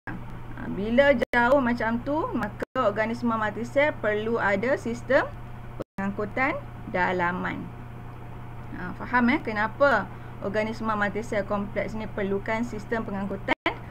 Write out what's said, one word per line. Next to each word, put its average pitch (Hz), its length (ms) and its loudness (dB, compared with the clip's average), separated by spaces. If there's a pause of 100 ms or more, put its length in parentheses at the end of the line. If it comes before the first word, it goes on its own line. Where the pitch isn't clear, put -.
(580)
Ah, - 80 -8
bila 233 480 6
jauh 240 480 6
macam 240 400 2
tu, 311 320 0
maka 214 400 -2
organisma 226 640 2
mati 208 240 -2
sel 285 400 2
perlu 214 400 2
ada 202 320 2
sistem 254 560 2 (480)
pengangkutan 208 800 -2 (340)
dalaman. 180 720 0 (1120)
Ha, 180 240 -8
faham, 247 320 4
eh, 302 80 4
kenapa 220 640 4 (400)
organisma 220 480 -2
mati 202 320 0
sel 202 240 0
kompleks 202 480 -2
ni 220 80 -6
perlukan 208 600 -2
sistem 220 400 -4
pengangkutan? 196 500 -2 (360)